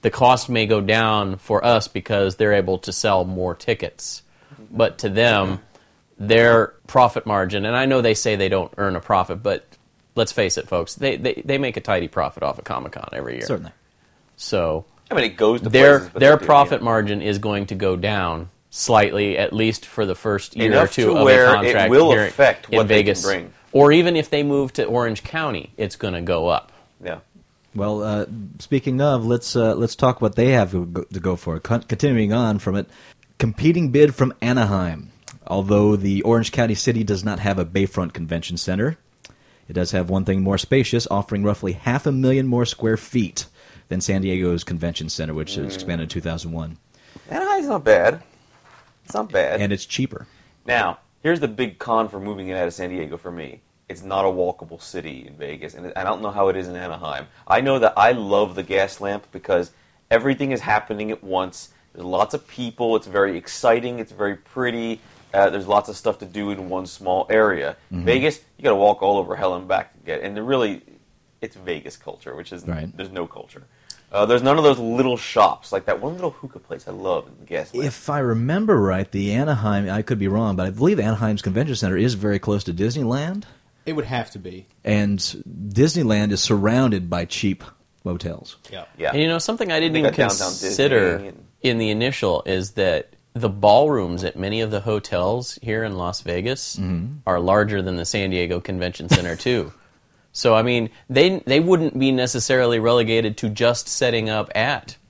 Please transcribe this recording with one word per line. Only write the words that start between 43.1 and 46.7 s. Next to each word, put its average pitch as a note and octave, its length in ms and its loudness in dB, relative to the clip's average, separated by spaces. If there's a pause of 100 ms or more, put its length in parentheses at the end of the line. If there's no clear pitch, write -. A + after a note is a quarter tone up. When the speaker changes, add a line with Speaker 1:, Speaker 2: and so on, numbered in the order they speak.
Speaker 2:
than F#2 120 -2
San F#2+ 200 -2
Diego's F#2 420 0
Convention E2 460 -6
Center, D#2 240 -6
which D#2 240 -6
was D2 140 -8
Speaker 3:
Mm. - 40 -12
Speaker 2:
expanded F2 280 -6
in D#2 60 -8
two E2+ 120 -6
thousand E2 320 -8
one. D#2+ 240 -10 (520)